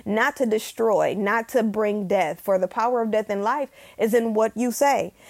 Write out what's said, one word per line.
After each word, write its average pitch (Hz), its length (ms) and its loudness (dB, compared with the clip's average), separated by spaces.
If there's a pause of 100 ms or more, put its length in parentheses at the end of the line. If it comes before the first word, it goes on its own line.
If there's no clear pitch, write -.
not 226 320 0
to 254 100 0
destroy, 214 680 0
not 208 360 -2
to 240 120 2
bring 208 440 -2
death. 175 340 0
For 196 180 0
the 185 100 0
power 233 340 0
of 220 80 -2
death 214 180 0
and 202 140 -2
life 262 280 -2 (280)
is 220 160 2
in 233 200 2
what 220 220 0
you 240 140 0
say. 247 420 0 (180)